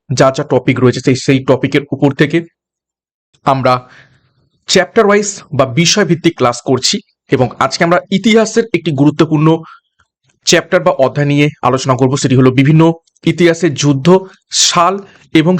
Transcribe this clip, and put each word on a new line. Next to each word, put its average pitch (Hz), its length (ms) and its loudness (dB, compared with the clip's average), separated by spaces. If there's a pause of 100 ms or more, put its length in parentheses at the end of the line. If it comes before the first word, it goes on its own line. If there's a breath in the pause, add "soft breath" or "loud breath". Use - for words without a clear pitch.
(200)
যা 139 80 4 (100)
যা 147 60 -4 (100)
টপিক 131 260 0
রয়েছে 123 260 2
সেই, 127 200 2
সেই 135 140 0 (100)
টপিকের 135 340 -2 (120)
উপর 143 140 0 (100)
থেকে 156 180 -2 (1080)
আমরা 127 280 0 (960 soft breath)
চ্যাপ্টার 190 380 0
ওয়াইজ 208 220 0 (280)
বা 135 80 2 (140)
বিষয় 175 300 0
ভিত্তিক 165 300 0
ক্লাস 120 180 0 (120)
করছি 127 260 -2 (400)
এবং 127 120 0 (180)
আজকে - 220 -6
আমরা 175 120 0 (180)
ইতিহাসের 220 480 0 (120)
একটি 165 220 -4
গুরুত্বপূর্ণ 151 480 0 (1000 loud breath)
চ্যাপ্টার 170 380 0
বা 175 80 2 (120)
অধ্যায় 143 260 -2
নিয়ে 147 160 2 (200)
আলোচনা 127 320 0
করব, 135 140 0 (100)
সেটি 127 160 0
হলো 131 200 4
বিভিন্ন 156 240 4 (480)
ইতিহাসের 165 400 0 (100)
যুদ্ধ, 143 260 0 (600 loud breath)
সাল 180 260 0 (460 soft breath)
এবং 160 200 2